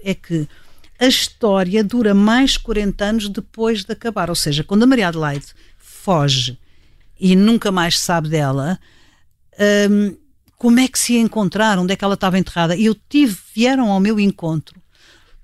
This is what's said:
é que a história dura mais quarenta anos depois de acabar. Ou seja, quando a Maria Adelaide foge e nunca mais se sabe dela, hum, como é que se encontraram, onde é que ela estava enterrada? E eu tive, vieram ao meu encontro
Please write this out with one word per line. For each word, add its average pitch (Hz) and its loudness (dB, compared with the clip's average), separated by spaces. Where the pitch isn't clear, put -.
é 196 -6
que 160 -6
a 247 2
história 202 0
dura 214 0
mais 226 2
quarenta 208 -4
anos 208 -2
depois 220 -6
de - -12
acabar. 208 -6
Ou 170 -6
seja, 151 -4
quando 208 2
a 247 4
Maria 240 2
Adelaide 151 -6
foge 135 -2
e 185 4
nunca 214 2
mais 175 -2
se - -4
sabe 165 -2
dela, 147 -2
hum, 208 0
como 240 4
é 262 2
que - -8
se 240 0
encontraram, 208 0
onde 180 -2
é 185 -2
que - -6
ela 196 0
estava 190 0
enterrada? 170 -2
E 214 0
eu 214 2
tive, 269 2
vieram 247 0
ao 196 2
meu 208 0
encontro 165 -4